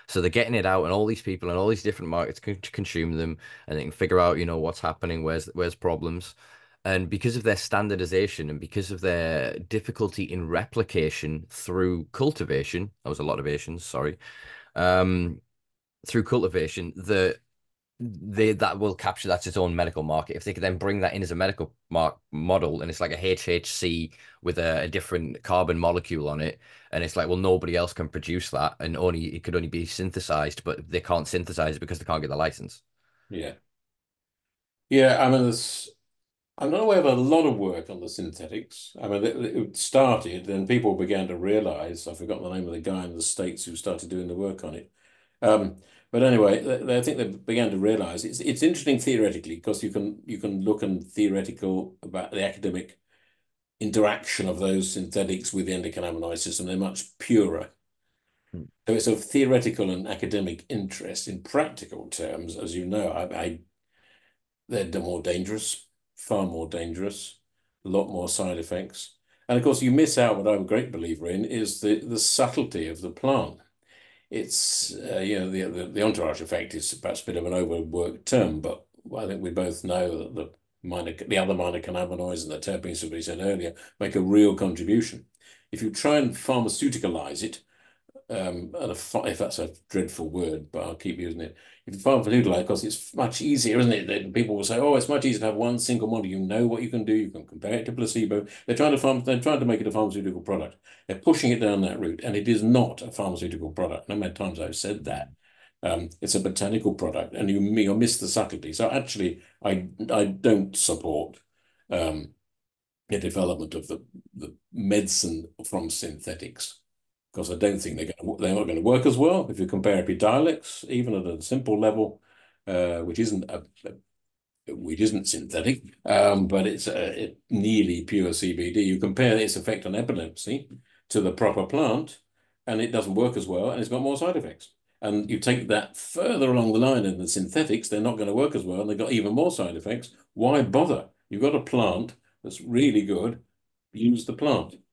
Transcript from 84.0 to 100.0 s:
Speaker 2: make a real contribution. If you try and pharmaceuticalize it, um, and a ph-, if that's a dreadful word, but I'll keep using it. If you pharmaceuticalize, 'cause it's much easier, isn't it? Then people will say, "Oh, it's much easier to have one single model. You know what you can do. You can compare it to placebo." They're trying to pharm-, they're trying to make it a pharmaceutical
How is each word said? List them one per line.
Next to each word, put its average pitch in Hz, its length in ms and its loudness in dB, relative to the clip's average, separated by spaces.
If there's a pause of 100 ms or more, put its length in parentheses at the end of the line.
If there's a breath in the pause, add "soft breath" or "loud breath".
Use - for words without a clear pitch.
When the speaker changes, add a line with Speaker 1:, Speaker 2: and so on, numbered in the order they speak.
Speaker 2:
make 95 160 -2
a 98 40 4
real 98 340 8
contribution. 92 720 0 (480 soft breath)
If 107 80 -8
you 113 100 -2
try 147 280 2
and 127 160 0
pharmaceuticalize 101 1080 -2
it, 110 200 -8 (680 soft breath)
um, 90 480 -6
and - 140 -4
a - 20 -4
ph-, - 320 -4
if 98 120 -4
that's - 200 -4
a 82 140 -6 (160)
dreadful 85 400 -4
word, 78 420 -4
but 87 120 -6
I'll 85 120 -6
keep - 240 -8
using 85 220 -8
it. - 160 -10 (300 soft breath)
If 95 80 -12
you 98 60 -12
pharmaceuticalize, 107 640 6
'cause 95 180 0
it's - 300 -6
much 123 260 -2
easier, 120 380 4
isn't 120 120 6
it? 101 160 0
Then 98 280 -4
people 107 200 2
will 101 100 -2
say, 113 140 0
"Oh, 143 180 6
it's 123 120 2
much 139 160 0
easier 117 160 2
to 110 60 0
have 107 80 2
one 117 240 0
single 113 300 0
model. 110 180 0
You 95 140 -4
know 104 260 2
what 113 160 0
you 117 80 -6
can 117 160 -2
do. 110 80 4
You 104 160 2
can - 160 -14
compare 98 280 -6
it 143 120 -4
to - 60 -6
placebo." 107 540 0 (200 loud breath)
They're 120 100 0
trying 147 180 4
to 131 40 2
pharm-, 131 260 2
they're 127 160 2
trying 143 200 2
to 123 60 2
make 113 140 4
it 107 60 -2
a 107 40 0
pharmaceutical 95 520 -2